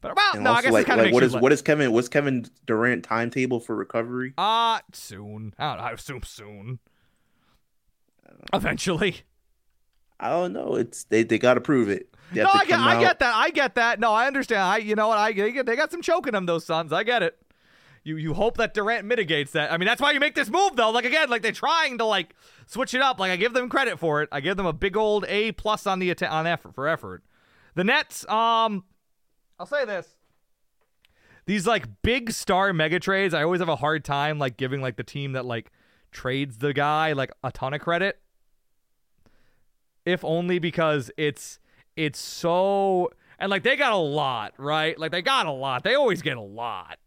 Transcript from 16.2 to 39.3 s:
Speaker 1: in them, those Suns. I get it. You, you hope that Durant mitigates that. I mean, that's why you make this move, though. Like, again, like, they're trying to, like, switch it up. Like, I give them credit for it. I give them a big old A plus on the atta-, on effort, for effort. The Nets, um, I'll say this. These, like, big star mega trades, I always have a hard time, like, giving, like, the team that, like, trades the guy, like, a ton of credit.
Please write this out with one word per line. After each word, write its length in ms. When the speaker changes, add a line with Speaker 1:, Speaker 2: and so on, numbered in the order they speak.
Speaker 1:
in 80
them, 120
those 180
Suns. 280
I 120
get 180
it. 160
You, 140
you 180
hope 220
that 180
Durant 320
mitigates 460
that. 180
I 60
mean, 100
that's 140
why 100
you 80
make 160
this 160
move, 240
though. 160
Like, 140
again, 260
like, 120
they're 100
trying 460
to, 60
like, 300
switch 260
it 100
up. 180
Like, 100
I 60
give 160
them 160
credit 320
for 200
it. 120
I 80
give 160
them 100
a 60
big 240
old 320
A 240
plus 340
on 140
the 100
atta-, 180
on 200
effort, 260
for 140
effort. 340
The 80
Nets, 440
um, 540
I'll 60
say 180
this. 320
These, 220
like, 180
big 300
star 400
mega 260
trades, 340
I 120
always 160
have 80
a 80
hard 280
time, 360
like, 160
giving, 260
like, 140
the 80
team 280
that, 120
like, 260
trades 480
the 140
guy, 400
like, 180
a 80
ton 200
of 80
credit. 380